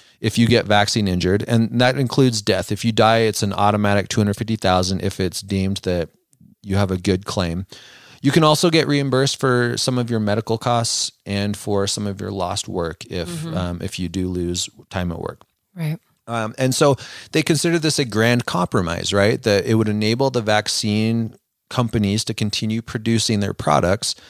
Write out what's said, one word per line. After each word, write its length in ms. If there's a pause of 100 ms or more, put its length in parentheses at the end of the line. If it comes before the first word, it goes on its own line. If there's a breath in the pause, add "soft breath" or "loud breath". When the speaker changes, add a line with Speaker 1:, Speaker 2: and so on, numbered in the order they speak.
(200 loud breath)
Speaker 1:
if 180
you 80
get 200
vaccine 400
injured. 400
And 340
that 180
includes 440
death. 300
If 120
you 80
die, 260
it's 240
an 100
automatic 560
two 120
hundred 160
fifty 200
thousand 460
if 180
it's 200
deemed 420
that 260 (540)
you 140
have 140
a 60
good 300
claim. 400 (560 loud breath)
You 80
can 120
also 280
get 180
reimbursed 500
for 380
some 220
of 100
your 120
medical 360
costs 560 (140)
and 280
for 320
some 200
of 160
your 80
lost 380
work 420
if, 180
Speaker 2:
Mm-hmm. 280
Speaker 1:
um, 260
if 160
you 100
do 200
lose 420 (180)
time 240
at 80
work. 220 (340)
Speaker 2:
Right. 220 (280)
Speaker 1:
Um, 300
and 180
so 220 (360 loud breath)
they 100
considered 400
this 160
a 80
grand 400
compromise, 680
right? 300
That 240
it 80
would 160
enable 400
the 100
vaccine 960 (340)
companies 560
to 80
continue 480
producing 600
their 120
products, 640 (160 loud breath)